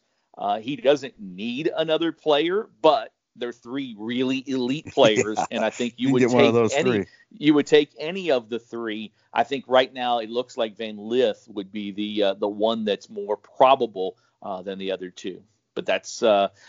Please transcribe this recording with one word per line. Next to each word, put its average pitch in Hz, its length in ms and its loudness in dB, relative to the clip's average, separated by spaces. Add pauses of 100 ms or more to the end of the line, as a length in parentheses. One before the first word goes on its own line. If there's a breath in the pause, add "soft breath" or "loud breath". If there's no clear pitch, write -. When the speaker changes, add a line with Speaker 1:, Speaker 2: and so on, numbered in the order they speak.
(380)
Speaker 1:
Uh, 101 220 -4
he 127 160 -8
doesn't 135 440 0
need 113 560 -6
another 160 340 0
player, 160 600 0 (100)
but 131 320 2 (240)
they're 120 160 -8
three 123 440 -10
really 127 540 -2
elite 131 360 -2
Speaker 2:
<laughs> 98 60 -14
Speaker 1:
players, 110 460 4
Speaker 2:
Yeah. 85 140 -2
Speaker 1:
and 110 120 -2
I 110 60 0
think 120 260 -4
you 123 120 -2
Speaker 2:
You 139 60 4
Speaker 1:
would 127 80 4
Speaker 2:
can 123 60 6
get 117 40 -2
Speaker 1:
take 123 80 6
Speaker 2:
one 117 80 8
of 113 60 4
those 117 200 2
Speaker 1:
any, 127 160 2
Speaker 2:
three. 101 160 0 (240 soft breath)
Speaker 1:
you 151 240 2
would 147 140 2
take 147 280 4
any 170 360 -4
of 120 160 -2
the 117 100 -6
three. 110 540 -10 (200)
I 117 120 0
think 135 240 -8
right 127 260 2
now 123 240 -2
it 110 100 -6
looks 123 280 -6
like 113 200 -4
Van 110 200 -10
Lith 110 520 0
would 101 220 -8
be 104 220 -8
the, 104 320 -2
uh, 98 100 2
the 104 140 -2
one 110 360 -2
that's 101 240 -4
more 104 280 -6
probable, 113 800 2 (260)
uh, 95 200 -10
than 95 180 -10
the 95 100 -6
other 92 200 -6
two. 90 300 -12 (360)
But 92 100 -8
that's, - 380 -4
uh, 101 240 4 (200 soft breath)